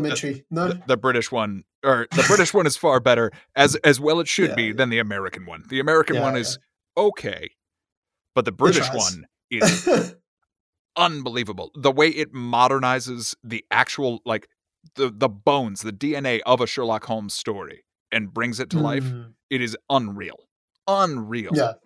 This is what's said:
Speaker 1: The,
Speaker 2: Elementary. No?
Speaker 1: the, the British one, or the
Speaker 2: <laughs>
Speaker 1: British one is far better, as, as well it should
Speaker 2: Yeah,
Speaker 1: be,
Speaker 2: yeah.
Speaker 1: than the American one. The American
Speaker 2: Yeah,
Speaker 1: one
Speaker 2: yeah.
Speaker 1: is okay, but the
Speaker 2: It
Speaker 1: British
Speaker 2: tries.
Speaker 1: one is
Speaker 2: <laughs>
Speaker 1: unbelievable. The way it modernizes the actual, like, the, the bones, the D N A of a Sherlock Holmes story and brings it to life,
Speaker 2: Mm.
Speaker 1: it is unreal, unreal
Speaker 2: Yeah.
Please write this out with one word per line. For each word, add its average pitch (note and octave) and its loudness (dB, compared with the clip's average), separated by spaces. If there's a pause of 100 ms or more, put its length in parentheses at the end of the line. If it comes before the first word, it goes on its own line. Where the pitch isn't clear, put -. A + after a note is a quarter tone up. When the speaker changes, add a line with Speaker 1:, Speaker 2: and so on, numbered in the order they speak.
Speaker 1:
The, B2+ -4
Speaker 2:
Elementary. C#3 -8
No? E3+ 0
Speaker 1:
the, F3+ -2 (100)
the C3 2
British A#2+ 0
one, G#2 -4 (180)
or B2+ 2
the E3+ 4
Speaker 2:
<laughs> - -
Speaker 1:
British F#3+ 4
one F#3 4
is C#3 0
far C#3 4
better, A#2 4 (260)
as, C#3+ 6
as C#3+ 4
well D#3 2
it D3+ -4
should F3+ 2
Speaker 2:
Yeah, A2 -6
Speaker 1:
be, A2 -2
Speaker 2:
yeah. - -
Speaker 1:
than B2+ 0
the A#2 0
American G2 -4
one. E2 -16
The C3+ -4
American D#3 2
Speaker 2:
Yeah, A#2+ 0
Speaker 1:
one C3 0
Speaker 2:
yeah. - -2
Speaker 1:
is A#2 -4 (380)
okay, E3+ -2 (840)
but B2+ 2
the G#2+ -2 (100)
Speaker 2:
It E3 6
Speaker 1:
British - -
Speaker 2:
tries. A#2 0
Speaker 1:
one - -20 (240)
is F3 2
Speaker 2:
<laughs> A#3+ 0 (760)
Speaker 1:
unbelievable. B2 -2
The C#3 2
way D3 4
it D3+ -4
modernizes B2+ 0
the A2+ -10
actual, B2 0
like, A2+ -4 (480)
the, C3+ 0
the B2+ 2
bones, A2+ -2
the A2 -8
D C#3 -4
N C#3 -4
A A#2+ 0
of B2 2
a A#2+ 0
Sherlock A2+ -2
Holmes G#2+ -6
story F#2+ -8 (280)
and A2 -2
brings A#2 -4
it B2+ -8
to D#3+ 0
life, C3 -2
Speaker 2:
Mm. A#2 -16 (160)
Speaker 1:
it C3 -2
is A2 -4 (140)
unreal, G#2 -4 (420)
unreal B2 -2
Speaker 2:
Yeah. B2 0 (140)